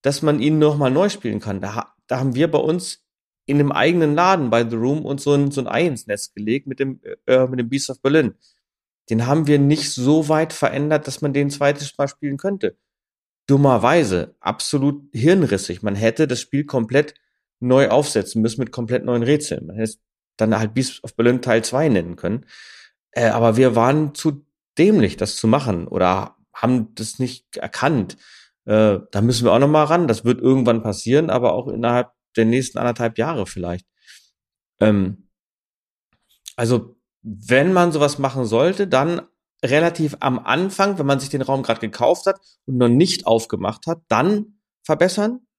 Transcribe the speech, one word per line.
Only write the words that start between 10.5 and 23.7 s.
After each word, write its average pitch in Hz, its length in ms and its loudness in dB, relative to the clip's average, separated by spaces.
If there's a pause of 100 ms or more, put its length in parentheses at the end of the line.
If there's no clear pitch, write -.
verändert, 147 520 -2
dass 139 160 -10
man 143 120 -4
den 143 140 0
ein 139 40 -4
zweites 143 460 -2
Mal 139 100 -2
spielen 139 300 -8
könnte. 190 400 -4 (680)
Dummerweise, 131 920 2
absolut 139 720 -2
hirnrissig. 113 680 0
Man 101 140 -4
hätte 113 320 0
das 127 120 -4
Spiel 143 240 -4
komplett 123 520 -2 (440)
neu 127 300 4
aufsetzen 113 520 0
müssen 113 200 -2
mit 120 100 -6
komplett 123 320 -4
neuen 120 200 0
Rätseln. 147 440 -2
Man 90 80 -14
hätte 110 160 -4
es - 100 -20 (360)
dann 110 200 2
halt 107 160 -2
Beast 127 300 -4
of - 120 -16
Berlin 120 260 2
Teil 113 220 2
zwei 147 260 0
nennen 87 260 0
können. 104 300 -6 (680)
Äh, 120 160 0
aber 113 300 4
wir 127 180 4